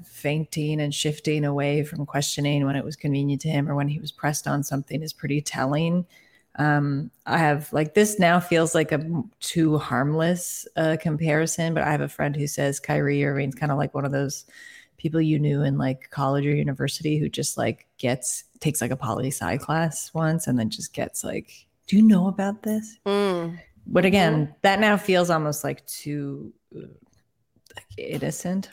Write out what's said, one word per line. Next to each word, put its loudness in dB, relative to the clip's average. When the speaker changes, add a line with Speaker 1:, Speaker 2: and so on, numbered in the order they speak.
Speaker 1:
feinting -2
and -2
shifting 0
away 0
from -6
questioning 0
when 0
it -2
was -10
convenient 0
to -4
him 0
or -2
when 0
he -2
was -10
pressed -4
on 0
something -6
is -10
pretty -4
telling. -2
Um, 0
I 0
have, 2
like, 0
this 4
now 6
feels 2
like 2
a 2
m-, -4
too 2
harmless, 0
uh, 2
comparison, 0
but 2
I 2
have 2
a -4
friend -2
who -2
says -2
Kyrie 0
Irving's -2
kinda -2
like -2
one -2
of -2
those -4
people 0
you 2
knew 0
in, 0
like, -4
college 0
or 2
university -2
who -2
just, -6
like, -4
gets, -4
takes, -2
like, -2
a -4
poli -2
sci -2
class -2
once 0
and 0
then 0
just -10
gets -6
like, -10
"Do 2
you 8
know 8
about -2
this?" -4
Speaker 2:
Mm. 0
Speaker 1:
But 4
again, 6
Speaker 2:
Mm-hmm. 2
Speaker 1:
that 4
now 6
feels 4
almost, 0
like, -6
too, -8
uh, -14
like, -20
innocent -4